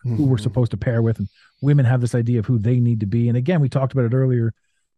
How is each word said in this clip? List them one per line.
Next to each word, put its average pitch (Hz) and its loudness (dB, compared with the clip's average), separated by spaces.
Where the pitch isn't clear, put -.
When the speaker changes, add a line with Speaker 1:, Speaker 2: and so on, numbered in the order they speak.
Speaker 1:
who 117 -2
we're 131 2
Speaker 2:
Mm-hmm. 104 -2
Speaker 1:
supposed 123 0
to 107 -8
pair 117 -2
with, 113 0
and 101 -6
women 143 4
have 123 2
this 120 -2
idea 120 0
of 104 -2
who 123 0
they 120 0
need 120 2
to 107 -4
be. 117 0
And 117 0
again, 139 0
we 139 2
talked 135 -2
about 131 0
it 113 -2
earlier. 123 0